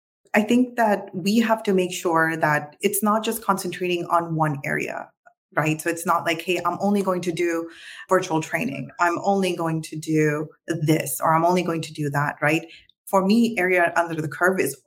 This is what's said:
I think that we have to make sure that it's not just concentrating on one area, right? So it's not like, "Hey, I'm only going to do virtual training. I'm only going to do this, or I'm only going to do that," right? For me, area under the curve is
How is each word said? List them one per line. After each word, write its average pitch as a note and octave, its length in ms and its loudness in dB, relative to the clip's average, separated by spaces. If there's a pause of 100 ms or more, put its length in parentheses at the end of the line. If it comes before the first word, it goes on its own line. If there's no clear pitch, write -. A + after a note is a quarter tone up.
(360)
I G#3+ 80 4
think B3 340 2
that G#3+ 380 2
we G3 240 0
have A3+ 240 2
to G3+ 100 0
make F#3 180 2
sure D#3+ 460 0
that D3+ 420 0
it's G3+ 220 0
not G#3+ 240 0
just A3+ 180 -4
concentrating F3+ 640 -2
on E3+ 300 0
one D3+ 280 0
area, - 460 -4 (460)
right? D#3 260 0
So E3+ 80 -4
it's E3+ 160 -4
not E3+ 200 0
like, E3 180 -2
"Hey, F3 200 -2
I'm F3 160 -2
only G3+ 220 2
going F#3 200 0
to F3 100 -4
do E3 380 -2 (380)
virtual F3+ 320 2
training. - 600 -6
I'm E3+ 240 2
only F#3+ 320 2
going D#3+ 260 -2
to D#3 160 -12
do D#3 500 0 (200)
this, D3+ 520 0
or D#3+ 160 2
I'm E3 80 2
only F3+ 200 4
going E3 180 -2
to D3+ 120 -10
do D3 180 -4
that," D3 280 0
right? D#3 260 0 (420)
For F#3+ 180 2
me, A3+ 320 4
area F3+ 400 2
under E3+ 240 0
the D#3 80 -4
curve F#3 300 0
is - 280 -2